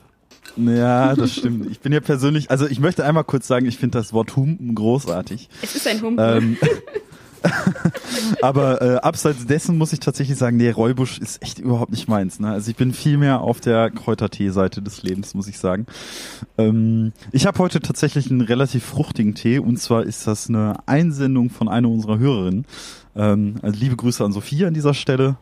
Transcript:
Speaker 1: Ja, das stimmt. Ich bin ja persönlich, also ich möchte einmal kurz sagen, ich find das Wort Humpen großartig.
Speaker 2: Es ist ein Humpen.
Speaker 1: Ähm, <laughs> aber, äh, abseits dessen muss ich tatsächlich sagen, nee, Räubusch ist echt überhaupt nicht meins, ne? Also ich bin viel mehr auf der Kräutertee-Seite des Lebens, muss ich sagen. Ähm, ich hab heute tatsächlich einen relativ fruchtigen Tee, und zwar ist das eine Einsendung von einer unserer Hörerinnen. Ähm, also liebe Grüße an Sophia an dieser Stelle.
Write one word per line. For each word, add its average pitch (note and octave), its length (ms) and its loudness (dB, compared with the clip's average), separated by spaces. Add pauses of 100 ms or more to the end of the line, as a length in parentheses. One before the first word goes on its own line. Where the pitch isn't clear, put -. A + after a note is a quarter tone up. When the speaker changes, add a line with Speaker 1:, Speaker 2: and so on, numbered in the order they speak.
(560)
Speaker 1:
Ja, B2 580 2
das C3 220 0
stimmt. A#2 340 -4
Ich G#2+ 100 -12
bin C#3 140 0
ja D3+ 60 4
persönlich, C#3+ 500 0
also C3+ 160 2
ich C#3 120 -2
möchte D#3 280 2
einmal D#3 180 2
kurz - 220 -2
sagen, B2+ 180 2
ich A#2+ 140 -2
find A#2+ 160 -2
das A#2 180 -4
Wort A2 240 0
Humpen C3+ 380 -2
großartig. G#2+ 760 -2 (140)
Speaker 2:
Es G#3+ 140 -8
ist C#4+ 100 -4
ein G#3+ 160 -2
Humpen. A3+ 200 0
Speaker 1:
Ähm, A2+ 340 2 (840)
<laughs> - 1000 -2
aber, C3 400 2
äh, B2 140 4
abseits C#3+ 500 0
dessen D#3+ 320 2
muss D#3 140 0
ich D#3 80 -4
tatsächlich C#3 360 -2
sagen, A#2+ 200 2
nee, A#2+ 140 4
Räubusch B2 480 0
ist - 240 -12
echt - 160 -12
überhaupt A#2+ 320 -2
nicht - 180 -6
meins, G2+ 320 -2
ne? G#2 100 -2
Also G#2 200 -4
ich A#2 60 -6
bin B2+ 160 2
viel C#3+ 260 2
mehr C#3 220 4
auf A#2 200 -2
der A2+ 300 2
Kräutertee-Seite G2 920 -2
des G#2 200 -12
Lebens, F#2+ 320 -6
muss G2 140 -6
ich G2+ 100 -14
sagen. F#2+ 280 -2 (720)
Ähm, A2 540 2 (200)
ich C3 140 4
hab G3 120 0
heute F3+ 220 2
tatsächlich C#3+ 500 -2
einen B2+ 120 4
relativ A#2+ 420 0
fruchtigen A2+ 500 -2
Tee, A#2 240 0
und A#2+ 200 0
zwar A2+ 260 0
ist - 220 -8
das G#2+ 220 -4
eine G#2+ 280 0 (100)
Einsendung C#3 640 2
von - 180 -2
einer A#2 200 2
unserer A2 300 0
Hörerinnen. A2+ 480 0 (480)
Ähm, G#2 460 2
also G#2 180 -2
liebe B2+ 180 2
Grüße A#2+ 280 0
an G2+ 80 0
Sophia C#3+ 360 -2
an E3 60 0
dieser D3 200 2
Stelle. C3 480 2